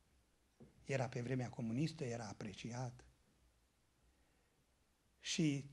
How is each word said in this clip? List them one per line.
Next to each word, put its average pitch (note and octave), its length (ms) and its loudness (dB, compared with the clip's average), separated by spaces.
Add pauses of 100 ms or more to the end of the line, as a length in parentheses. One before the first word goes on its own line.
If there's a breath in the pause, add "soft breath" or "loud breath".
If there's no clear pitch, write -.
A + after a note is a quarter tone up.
(840)
Era B2+ 260 2
pe B2 120 -2
vremea B2 280 0
comunistă, B2 560 0
era A#2 240 -2
apreciat. A#2+ 760 -6 (2250 soft breath)
Și C#3+ 520 4